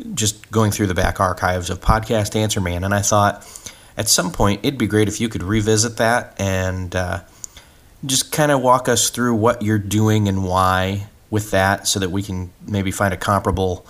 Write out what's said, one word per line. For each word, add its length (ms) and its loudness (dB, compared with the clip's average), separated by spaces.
just 380 -4
going 200 2
through 160 0
the 60 0
back 260 0
archives 500 0
of 120 -8
Podcast 520 0
Answer 280 0
Man. 240 -2
And 80 0
I 80 2
thought 440 2
at 100 -4
some 240 2
point 320 2
it'd 160 -2
be 80 0
great 220 2
if 100 -6
you 80 -2
could 160 -6
revisit 540 0
that 420 0
and, 560 -2
uh, 240 -4
just 260 -2
kinda 260 2
walk 300 4
us 220 2
through 260 0
what 260 2
you're 180 2
doing 500 2
and 160 0
why 640 0
with 220 -4
that 340 2
so 140 -2
that 120 -4
we 120 -4
can 280 -8
maybe 260 -2
find 220 0
a 40 -8
comparable, 720 -2